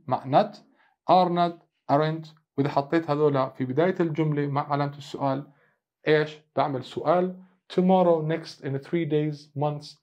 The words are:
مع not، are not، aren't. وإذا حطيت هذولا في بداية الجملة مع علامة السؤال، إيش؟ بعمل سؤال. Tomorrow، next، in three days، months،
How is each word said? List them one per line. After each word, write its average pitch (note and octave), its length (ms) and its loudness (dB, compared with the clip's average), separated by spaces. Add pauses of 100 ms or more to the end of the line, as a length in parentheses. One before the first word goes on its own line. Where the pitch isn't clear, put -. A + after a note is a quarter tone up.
مع B2+ 160 -4
not، D#3+ 320 0 (560)
are F3+ 180 6
not، F3 280 0 (340)
aren't. D#3 360 0 (300)
وإذا C#3 120 0
حطيت D#3+ 400 0
هذولا C#3+ 400 2
في C3 160 -6
بداية D#3+ 340 0
الجملة D3+ 480 0
مع C#3+ 240 -4
علامة C#3+ 260 -2
السؤال، C#3 500 -4 (600)
إيش؟ D3+ 320 0 (160)
بعمل C3+ 280 -2
سؤال. F3+ 600 -2 (300)
Tomorrow، F3 580 4
next، D#3+ 320 -8
in C#3 140 -4
three E3 280 -2
days، D3+ 320 0 (220)
months، D3 440 -6